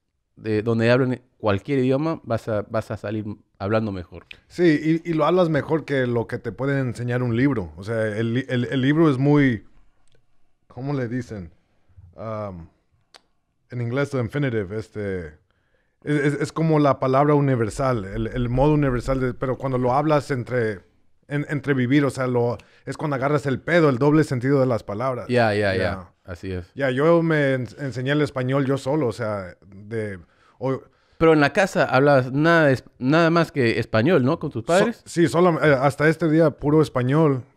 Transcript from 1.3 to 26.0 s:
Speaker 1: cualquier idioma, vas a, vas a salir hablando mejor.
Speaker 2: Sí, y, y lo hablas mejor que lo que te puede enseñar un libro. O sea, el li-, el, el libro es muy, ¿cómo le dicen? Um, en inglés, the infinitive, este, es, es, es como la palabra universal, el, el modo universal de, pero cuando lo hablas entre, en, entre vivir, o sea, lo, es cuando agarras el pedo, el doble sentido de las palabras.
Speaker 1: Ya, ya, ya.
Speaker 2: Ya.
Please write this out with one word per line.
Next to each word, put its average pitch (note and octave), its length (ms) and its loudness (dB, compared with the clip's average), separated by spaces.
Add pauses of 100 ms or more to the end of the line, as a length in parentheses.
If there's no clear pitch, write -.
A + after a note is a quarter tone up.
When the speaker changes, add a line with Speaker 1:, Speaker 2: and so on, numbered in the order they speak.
Speaker 1:
cualquier A2 420 -2
idioma, C#3 440 0
vas A2+ 240 -4
a, G#2+ 220 -2
vas A2 220 -6
a G#2+ 60 -8
salir G#2+ 280 -8 (340)
hablando G#2+ 320 -2
mejor. F2 340 -12 (220)
Speaker 2:
Sí, D#3+ 580 0
y, E3+ 40 -8
y E3 40 -2
lo D#3 120 0
hablas F3 240 2
mejor D3 360 -2
que C3+ 220 -2
lo A#2 200 -2
que A#2+ 100 -8
te A2 140 -10
puede C#3 280 -4
enseñar B2 440 -4
un A#2 120 -2
libro. B2 420 0
O F#2+ 60 -16
sea, A2 240 -2
el A2+ 260 -4
li-, B2+ 160 -2
el, B2+ 160 -2
el C3+ 160 -4
libro D3+ 280 4
es C3 80 0
muy, C#3 460 2 (1040)
¿cómo C3+ 260 -8
le C3 140 -4
dicen? A2 440 -8 (640)
Um, G2+ 520 -10 (1000)
en A#2+ 120 -8
inglés, B2 300 -4
the C3 80 -4
infinitive, A2+ 580 -4
este, G2 500 -8 (760)
es, D3 120 -2
es, C#3+ 260 0
es C#3+ 100 -4
como D#3 280 0
la C#3 200 2
palabra C#3 340 2
universal, C3 720 0
el, A2 220 -6
el A#2+ 220 -4
modo C3+ 240 2
universal C3+ 460 0
de, B2+ 140 -2
pero B2+ 240 -4
cuando C3 200 -4
lo B2 160 0
hablas D3 380 0
entre, A#2 500 -4 (460)
en, D3 220 -4
entre C#3+ 240 -2
vivir, C3 320 2
o C3 40 2
sea, C3 180 -4
lo, A#2+ 300 0 (280)
es C3+ 120 -10
cuando D3 180 -4
agarras C#3 300 -2
el C3 140 -2
pedo, D#3+ 300 2
el B2+ 80 0
doble D3 260 4
sentido C3+ 360 0
de C3 80 4
las A#2 160 -2
palabras. A#2+ 440 -6
Speaker 1:
Ya, A#2 260 2
ya, G2+ 220 0
ya. F#2 80 0
Speaker 2:
Ya. F#2 260 -6 (140)